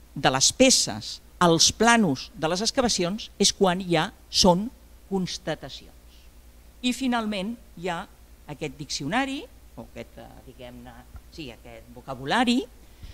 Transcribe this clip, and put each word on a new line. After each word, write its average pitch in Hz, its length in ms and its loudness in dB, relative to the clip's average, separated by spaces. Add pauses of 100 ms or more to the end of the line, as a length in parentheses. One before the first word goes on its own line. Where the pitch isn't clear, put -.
(140)
de 143 180 2
les 135 200 2
peces, - 640 2 (220)
els 165 320 6
plànols 214 600 2
de 160 160 -2
les 180 140 -2
excavacions, - 720 -2
és 202 140 2
quan 185 320 2
ja 170 240 2 (200)
són 190 400 4 (400)
constatacions. - 840 -6 (920)
I 247 100 0
finalment 226 640 -4 (220)
hi 180 160 -8
ha 170 100 -8 (460)
aquest 143 300 -10
diccionari, 254 640 -6 (340)
o 117 80 -16
aquest, - 340 -18
eh, 117 80 -18 (200)
diguem-ne, 123 480 -20 (380)
sí, 147 200 -14
aquest 113 420 -20
vocabulari, 170 680 0 (520)